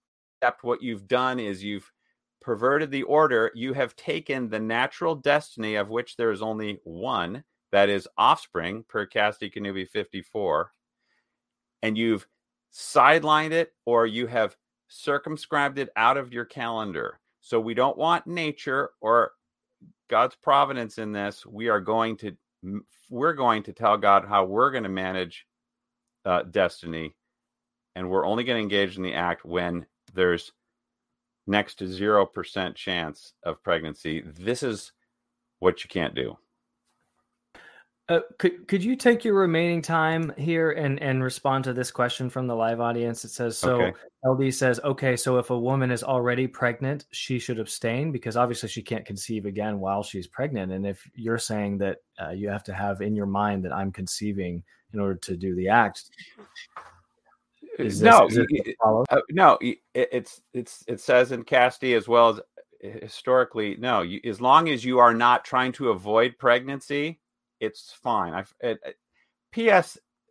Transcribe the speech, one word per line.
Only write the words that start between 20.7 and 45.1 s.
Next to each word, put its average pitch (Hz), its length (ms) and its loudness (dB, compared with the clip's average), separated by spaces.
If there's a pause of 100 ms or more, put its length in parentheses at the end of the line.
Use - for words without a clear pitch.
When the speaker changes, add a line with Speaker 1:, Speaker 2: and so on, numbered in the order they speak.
Speaker 1:
in 110 140 -8
this. 101 340 -6
We 110 220 -8
are 104 140 2
going 113 360 -2
to, 101 200 -12 (720)
we're 139 240 -2
going 120 300 0
to 101 100 -16
tell 107 240 2
God 98 260 4
how 101 220 2
we're 113 260 2
gonna 120 160 -4
manage, 92 580 -6 (800)
uh, 90 200 2
destiny, 85 720 -2 (800)
and 92 140 -8
we're 95 160 0
only 113 200 -2
gonna 120 140 0
engage 101 360 -2
in 92 80 -8
the 92 100 -6
act 85 300 -2
when 87 420 -4 (280)
there's 90 400 0 (920)
next 101 320 0
to 98 80 -8
zero 98 380 2
percent 90 500 -8
chance 85 580 -8 (100)
of 82 200 -6
pregnancy. 80 580 -4
This 95 420 -6
is 113 300 -8 (640)
what 90 240 0
you - 60 -18
can't 80 260 -4
do. 60 220 -6 (1700)
Speaker 2:
Uh, 170 120 4 (160)
could, 180 320 0
could 196 120 0
you 240 140 0
take 240 300 2
your 214 80 2
remaining 170 480 2
time 160 560 0
here 160 340 0
and, 143 300 -2
and 131 200 0
respond 131 440 -2
to 127 80 -2
this 123 180 -4
question 123 380 -2
from 127 180 -6
the 120 80 -4
live 113 240 0
audience? 117 460 -2
It - 60 -16
says, 117 260 -4
so 123 240 2
Speaker 1:
Okay. 90 120 0 (320)
Speaker 2:
L 131 100 4
D 135 140 0
says, 127 340 0
"Okay, 135 320 0